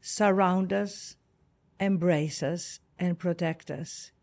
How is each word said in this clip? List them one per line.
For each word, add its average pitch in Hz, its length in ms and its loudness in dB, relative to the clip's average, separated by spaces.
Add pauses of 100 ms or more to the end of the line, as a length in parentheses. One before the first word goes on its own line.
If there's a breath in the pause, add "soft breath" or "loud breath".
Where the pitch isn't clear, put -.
surround 190 720 2
us, 202 420 -4 (640)
embrace 170 640 2
us, 165 360 -4 (200)
and 180 180 0
protect 170 540 -4
us. - 400 -10 (120)